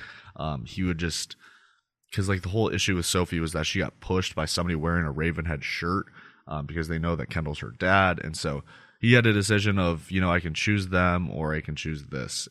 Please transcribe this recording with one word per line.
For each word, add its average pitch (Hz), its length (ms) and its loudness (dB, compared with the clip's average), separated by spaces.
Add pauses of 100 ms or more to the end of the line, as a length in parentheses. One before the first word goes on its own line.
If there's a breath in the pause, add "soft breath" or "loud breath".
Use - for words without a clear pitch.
(360 loud breath)
um, 73 300 -6
he - 180 -6
would 90 140 0
just, - 400 -6 (760 soft breath)
'cause, 95 140 -2
like, 95 140 0
the 90 80 -6
whole 104 200 2
issue 92 260 0
with 87 100 0
Sophie 87 340 0
was 80 140 -2
that 78 120 -2
she - 140 -2
got - 220 -4
pushed 92 340 -2
by 78 100 -2
somebody 87 300 -2
wearing 85 300 0
a 76 60 -2
Ravenhead 78 520 -2
shirt, 87 440 -2 (400 loud breath)
um, 76 180 -6
because 80 220 -4
they 82 100 -2
know 82 180 0
that 71 140 -6
Kendall's 76 300 -4
her 55 180 -10
dad. 92 460 4
And 78 120 -8
so 71 280 -4 (380 loud breath)
he 117 120 8
had 120 120 8
a 113 80 6
decision 101 440 4
of, 85 320 0
you 92 120 2
know, 90 100 4
"I 87 80 4
can 85 140 -4
choose 101 340 0
them 90 420 2
or 78 240 -4
I 78 80 -2
can 76 140 -8
choose 73 320 -8
this." 67 440 -8